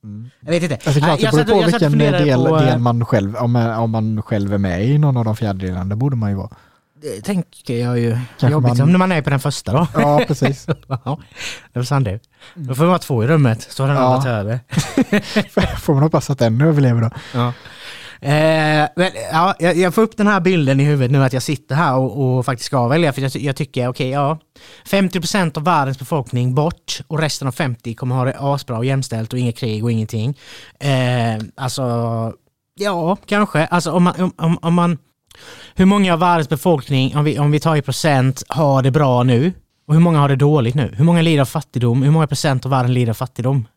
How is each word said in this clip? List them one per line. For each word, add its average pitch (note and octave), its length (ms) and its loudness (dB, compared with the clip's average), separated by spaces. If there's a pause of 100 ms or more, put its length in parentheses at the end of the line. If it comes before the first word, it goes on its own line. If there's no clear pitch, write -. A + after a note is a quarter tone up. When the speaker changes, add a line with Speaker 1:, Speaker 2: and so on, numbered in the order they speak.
Speaker 1:
Mm. A2 260 -14 (120)
Speaker 2:
Jag - 100 -8
vet E3+ 120 0
inte. D3 120 -2
Speaker 1:
Alltså, - 160 -2 (100)
klart, D#3 180 2
Speaker 2:
Nej, - 40 2
jag D3 100 2
Speaker 1:
det D3+ 120 4
beror - 0 -
Speaker 2:
satt, - 20 -6
Speaker 1:
på G#3 160 4
Speaker 2:
jag - 0 -
satt - 40 2
och E3+ 60 2
Speaker 1:
vilken D#3 180 2
Speaker 2:
funderade D3 340 2
Speaker 1:
del, C3 200 2
Speaker 2:
på, D#3 140 2
Speaker 1:
del D3+ 100 4
Speaker 2:
eh, - 80 0
Speaker 1:
man A#2+ 280 0
själv, G#2 300 -2
om, A#2 200 0
om A2+ 360 0
man A2 300 -2
själv G2+ 320 -2
är G#2 40 0
med F#2+ 280 -2
i C#3+ 120 2
någon C#3+ 200 2
av A#2 80 0
de A2 100 -2
fjärdedelarna, F#2+ 500 -4
det G2+ 100 -4
borde C3 200 -2
man G#2+ 140 -2
ju G2 60 -2
vara. G2 140 -8 (520)
Speaker 2:
Det A2 200 -10
tänker E3+ 560 -6
jag B2 220 -2
ju. A#2 120 0
Speaker 1:
Kanske B2 400 -2
Speaker 2:
Jobbigt B2 260 2
Speaker 1:
man D3+ 180 4
Speaker 2:
om F3+ 40 2
man F#3 120 2
är D#3+ 100 0
på C#3+ 80 -4
den C#3 100 0
första C3 340 -4
då. D#3 200 2
Speaker 1:
Ja, D3 340 2
precis. C3+ 400 -2 (100)
Speaker 2:
<laughs> - 100 -20
Ja, C3 320 -6 (540)
det B2 60 -4
var B2 40 -2
sant C3+ 220 0
det. G#2 40 -4 (460)
Speaker 1:
Mm. D3+ 120 -12
Speaker 2:
Då B2+ 80 -4
får C#3 80 0
man E3+ 60 4
vara F3+ 100 2
två A#2 240 -2
i A#2+ 40 0
rummet, C3+ 420 2
så - 140 -6
har C#3 40 0
den C#3 100 0
Speaker 1:
Ja. B2+ 60 2 (120)
Speaker 2:
andra C3 60 0
tagit A#2+ 180 -2
över. - 1400 -2
Speaker 1:
<laughs> - 40 -8
Får - 140 -2
man C#3 100 4
hoppas D#3 260 0
att C#3+ 100 -2
den A#2 220 2
överlever C#3 400 4
då. A2+ 80 0 (240)
Speaker 2:
Ja. A#2+ 200 -2 (680)
Eh, D#3 720 2
men, F3+ 160 0 (200)
ja, E3+ 280 2
jag, E3 180 0
jag F3+ 160 2
får A3+ 80 2
upp A3 160 0
den G#3 100 2
här G3+ 120 2
bilden D#3+ 400 2
i C#3+ 40 4
huvudet C#3 280 2
nu C#3 120 4
att B2 100 2
jag B2+ 100 -2
sitter - 320 -6
här E3+ 200 2
och, D#3 420 0
och B2 80 -2
faktiskt B2 200 -6
ska B2 220 0
välja, D3 260 2
för C3+ 80 -6
jag, C3+ 140 -4
jag C3 200 -4
tycker, C3 320 -4
okej, C3 220 -4
ja. C#3+ 300 -2 (460)
Femtio F#3+ 340 0
procent E3+ 380 -2
av D#3 60 -6
världens C#3+ 360 0
befolkning B2+ 560 -2
bort - 520 -4
och D3+ 120 -6
resten C#3+ 280 -4
av B2+ 40 -4
femtio A#2+ 420 -6
kommer B2 220 -4
ha B2+ 100 0
det C3+ 140 -4
asbra C#3 380 -4
och B2+ 80 -4
jämställt B2+ 480 -4
och B2+ 60 -4
inga A#2+ 120 -2
krig A2 320 -6
och A#2+ 80 0
ingenting. A2+ 460 -4 (420)
Eh, B2 640 0 (120)
alltså, C3+ 280 -6 (920)
ja, F3 500 -2
kanske. G3+ 400 0
Alltså, E3+ 260 -2
om F3 120 2
man, F3+ 180 2
om, F3+ 160 0
om, E3 240 0
om E3+ 120 0
man, F3 240 0 (800)
hur F#3+ 100 4
många G3 280 4
av D#3+ 60 0
världens E3+ 300 2
befolkning, C#3 680 0
om D3 60 2
vi, C#3+ 160 0
om D3 120 2
vi D3+ 80 2
tar D#3+ 160 0
i C#3+ 60 0
procent, C3 640 0
har C#3 340 2
det C3+ 100 2
bra B2+ 320 2
nu? C3 300 2 (340)
Och D3+ 60 0
hur E3 80 6
många E3+ 180 4
har C#3+ 100 4
det C#3 60 2
dåligt C#3 400 2
nu? C3 220 -2
Hur C3+ 80 4
många E3+ 160 4
lider D#3+ 200 2
av C3 40 2
fattigdom? B2+ 580 -2
Hur C#3+ 80 4
många D#3+ 160 2
procent C3+ 380 -2
av C3 60 -2
världen B2+ 220 2
lider B2 160 2
av A2+ 40 -2
fattigdom? B2+ 640 -2